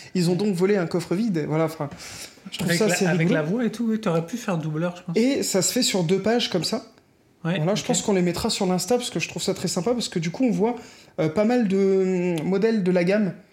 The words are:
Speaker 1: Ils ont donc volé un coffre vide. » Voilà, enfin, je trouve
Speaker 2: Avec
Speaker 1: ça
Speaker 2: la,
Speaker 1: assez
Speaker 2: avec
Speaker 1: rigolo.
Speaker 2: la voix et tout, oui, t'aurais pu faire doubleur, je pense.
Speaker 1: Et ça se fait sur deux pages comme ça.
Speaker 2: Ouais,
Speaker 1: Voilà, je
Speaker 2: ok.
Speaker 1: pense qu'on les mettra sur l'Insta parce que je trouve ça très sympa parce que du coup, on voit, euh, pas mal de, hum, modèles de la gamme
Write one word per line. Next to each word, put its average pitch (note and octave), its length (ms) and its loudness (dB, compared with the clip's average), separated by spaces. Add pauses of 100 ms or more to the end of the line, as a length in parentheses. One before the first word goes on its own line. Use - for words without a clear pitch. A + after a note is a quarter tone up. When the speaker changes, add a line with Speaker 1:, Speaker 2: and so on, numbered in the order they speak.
(140)
Speaker 1:
Ils F3+ 160 2
ont F3 60 2
donc G3+ 180 0
volé F#3+ 220 2
un E3+ 100 0
coffre E3+ 300 -2
vide. » G3+ 320 0
Voilà, D#3+ 160 0
enfin, D#3 260 -4 (600)
je - 60 -10
trouve F3+ 100 -2
Speaker 2:
Avec F3 100 2
Speaker 1:
ça G#3+ 80 2
Speaker 2:
la, F3+ 80 2
Speaker 1:
assez F#3 120 0
Speaker 2:
avec E3 120 2
Speaker 1:
rigolo. E3 160 2
Speaker 2:
la D#3 80 2
voix G#3+ 220 -2
et G#3+ 80 0
tout, A#3 180 -4
oui, A3 100 -2
t'aurais E3 240 0
pu A#3 140 -8
faire F#3 180 -4
doubleur, D#3+ 400 -4
je - 60 -18
pense. E3+ 140 -8
Speaker 1:
Et B3 260 2
ça - 180 0
se F3 120 0
fait B3+ 100 2
sur F#3 220 0
deux F#3 160 2
pages A#3 280 0
comme E3+ 160 -2
ça. A#3+ 220 -4 (560)
Speaker 2:
Ouais, E3 140 -2
Speaker 1:
Voilà, E3 180 0
je D#3 60 0
Speaker 2:
ok. - 80 -8
Speaker 1:
pense - 140 0
qu'on G#3+ 100 0
les F#3 100 4
mettra F3 280 0
sur G3+ 160 0
l'Insta F#3 320 2
parce B3 120 -6
que G3+ 80 -4
je - 80 -2
trouve - 160 -10
ça F#3+ 120 -2
très - 120 -4
sympa F#3+ 280 0
parce - 160 -2
que - 80 -4
du E3+ 120 -2
coup, C4 140 -2
on A#3+ 60 4
voit, G#3 260 0 (420)
euh, D#3 120 2
pas G#3+ 160 2
mal A#3+ 220 4
de, F#3 680 2
hum, D3 80 -4
modèles G3 380 2
de F#3 80 2
la F3+ 100 4
gamme F#3+ 300 2 (200)